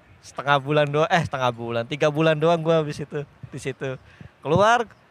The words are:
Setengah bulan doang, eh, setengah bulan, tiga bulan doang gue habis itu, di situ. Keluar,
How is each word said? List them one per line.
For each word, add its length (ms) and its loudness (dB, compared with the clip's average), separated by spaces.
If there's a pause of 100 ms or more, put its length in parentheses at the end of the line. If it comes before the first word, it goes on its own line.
(180)
Setengah 400 -2
bulan 300 2
doang, 180 0
eh, 160 2
setengah 280 -2
bulan, 340 -6
tiga 260 0
bulan 240 2
doang 240 2
gue 140 0
habis 260 0
itu, 240 -8 (240)
di 120 -14
situ. 360 -8 (480)
Keluar, 400 4 (280)